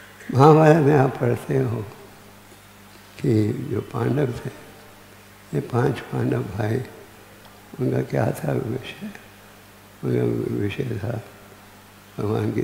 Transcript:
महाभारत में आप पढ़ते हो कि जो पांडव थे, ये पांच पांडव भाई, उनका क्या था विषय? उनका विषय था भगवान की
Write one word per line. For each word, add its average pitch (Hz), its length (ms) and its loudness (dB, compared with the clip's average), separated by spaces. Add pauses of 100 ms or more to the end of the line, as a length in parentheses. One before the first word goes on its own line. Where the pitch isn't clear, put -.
(280)
महाभारत 156 580 8
में 147 80 6
आप 131 260 4
पढ़ते 120 380 0
हो 117 240 -2 (1400)
कि 139 120 0 (380)
जो 104 100 -2 (120)
पांडव 123 420 0
थे, - 160 -10 (1040)
ये 147 140 0
पांच 123 340 0
पांडव 127 460 -2
भाई, 107 280 -2 (1040)
उनका 127 220 -2
क्या 127 300 -2
था 139 200 -4
विषय? 127 580 -6 (920)
उनका 123 200 0 (320)
विषय 110 420 -4
था 110 220 -6 (1000)
भगवान 110 340 -2
की 113 120 -2